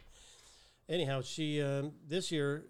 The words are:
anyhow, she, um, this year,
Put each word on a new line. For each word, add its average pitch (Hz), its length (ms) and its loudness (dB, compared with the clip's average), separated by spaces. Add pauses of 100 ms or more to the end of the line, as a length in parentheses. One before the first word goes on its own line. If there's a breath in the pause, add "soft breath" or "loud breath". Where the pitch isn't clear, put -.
(880 loud breath)
anyhow, 139 320 2
she, 147 400 0
um, 139 320 0 (120)
this 175 260 -2
year, 147 380 2